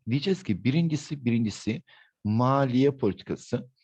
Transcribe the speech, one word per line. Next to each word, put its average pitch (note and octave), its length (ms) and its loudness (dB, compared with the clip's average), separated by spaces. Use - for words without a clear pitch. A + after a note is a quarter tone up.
diyeceğiz D#3+ 320 -2
ki G2 220 -2
birincisi, D3 600 0
birincisi A#2 580 0
maliye B2+ 680 2
politikası, - 800 -4